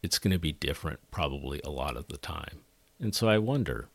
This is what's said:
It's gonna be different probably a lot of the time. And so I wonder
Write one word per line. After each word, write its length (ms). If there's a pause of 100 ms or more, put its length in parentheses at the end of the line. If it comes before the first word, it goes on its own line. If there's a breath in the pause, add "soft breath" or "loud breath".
It's 180
gonna 200
be 120
different 480 (100)
probably 540
a 60
lot 280
of 100
the 100
time. 420 (400)
And 160
so 120
I 100
wonder 580